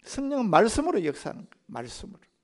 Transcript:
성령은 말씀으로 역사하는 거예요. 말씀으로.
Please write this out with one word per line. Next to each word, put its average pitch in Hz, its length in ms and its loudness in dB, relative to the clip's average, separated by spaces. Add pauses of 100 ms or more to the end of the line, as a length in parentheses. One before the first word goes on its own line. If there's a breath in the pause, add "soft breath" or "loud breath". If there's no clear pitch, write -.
성령은 269 460 -2
말씀으로 214 560 4
역사하는 - 380 -6
거예요. - 240 -20
말씀으로. 117 540 -14 (240)